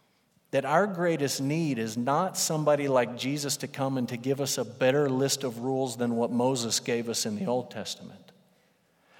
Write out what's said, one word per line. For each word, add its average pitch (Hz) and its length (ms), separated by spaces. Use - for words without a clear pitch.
that 135 120
our 160 240
greatest 170 540
need 147 360
is 113 200
not 147 400
somebody 147 500
like 120 300
Jesus 139 400
to 131 100
come 135 300
and 120 100
to 123 80
give 131 240
us - 180
a 127 60
better 131 460
list 131 340
of 117 160
rules 131 380
than 120 180
what 117 160
Moses 120 480
gave 117 300
us - 160
in 107 100
the 101 100
Old 120 240
Testament. - 600